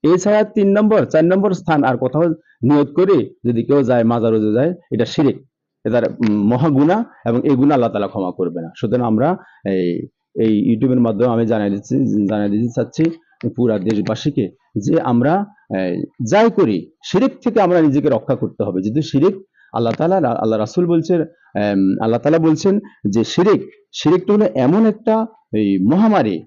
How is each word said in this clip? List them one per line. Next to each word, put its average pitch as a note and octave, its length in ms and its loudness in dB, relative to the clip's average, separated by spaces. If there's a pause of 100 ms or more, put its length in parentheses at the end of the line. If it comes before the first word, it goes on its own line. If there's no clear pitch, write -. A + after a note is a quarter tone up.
এছাড়া G#3 420 2
তিন G3+ 340 2
নম্বর, G#3 280 2
চার D#3 180 2
নম্বর F#3+ 280 2
স্থান D#3 320 0
আর C3 120 0
কোথাও C3 260 -2 (400)
নিয়ত C#3 300 2
করে F3+ 380 2 (160)
যদি A#2 160 0
কেউ C#3 200 2
যায়, A#2+ 220 2
মাজার A2+ 280 2
রোজে G#2+ 200 0
যায়, C#3+ 220 0 (180)
এটা A2+ 120 0
শিরক, C#3+ 300 0 (500)
এটা, A#2 180 0 (260)
উম, G#2 200 0
মহা B2 200 2
গুনাহ D#3 340 2 (240)
এবং A#2 160 0
এই C#3 140 2
গুনাহ C3+ 160 4
আল্লাহ A#2+ 180 2
তাআলা G2+ 180 -4
ক্ষমা F#2+ 280 -6
করবে E2+ 260 -4
না। D#2+ 140 -12
সুতরাং A#2+ 300 -2
আমরা A#2+ 300 0 (280)
এই, F#2 420 -2 (280)
এই A2 400 0
YouTube-এর B2+ 260 0
মাধ্যমে A#2 320 0
আমি A#2 140 0
জানাই G#2 240 -2
দিচ্ছি, G#2+ 560 -2
জানাই G#2 240 -2
দিতে A2 260 -2
চাচ্ছি C#3 280 -4 (520)
পুরা A2+ 220 0
দেশবাসীকে G#2+ 720 -4 (260)
যে A2+ 240 -2
আমরা, D3 440 0 (340)
এ, F#2 260 -4 (260)
যাই A3 200 4
করি A2+ 400 0 (140)
শিরক G#3 260 0 (140)
থেকে A3+ 160 0
আমরা F3+ 200 2
নিজেকে D3 280 2
রক্ষা B2+ 260 -2
করতে A2 300 -6
হবে। F#2+ 180 -4
যেহেতু A2+ 200 -4
শিরক D#3+ 320 0 (380)
আল্লাহ A2+ 260 -2
তাআলা, F3 180 0
আল্লাহ A#2 420 -2
রাসূল A2 280 -2
বলছেন, E3 380 0 (300)
এম, G2 480 0
আল্লাহ A2+ 180 0
তাআলা D#3 180 0
বলছেন D#3+ 420 0 (280)
যে G#2+ 160 0
শিরক, F#3 360 2 (320)
শিরকটা F3+ 400 0
হলো G#3 220 4
এমন D#3 320 2
একটা A3 400 0 (280)
এই G2+ 240 0 (140)
মহামারী E3+ 540 2